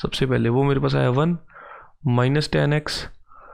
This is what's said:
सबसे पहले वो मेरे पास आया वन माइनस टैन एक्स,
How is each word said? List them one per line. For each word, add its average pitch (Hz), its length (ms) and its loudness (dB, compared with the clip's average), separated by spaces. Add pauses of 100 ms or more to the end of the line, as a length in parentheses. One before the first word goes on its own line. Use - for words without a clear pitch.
सबसे - 240 -2
पहले 117 240 0
वो 127 140 2
मेरे 139 160 2
पास 135 160 0
आया 135 160 2
वन 160 260 2 (720)
माइनस 127 420 2
टैन 147 220 2
एक्स, - 300 -4 (500)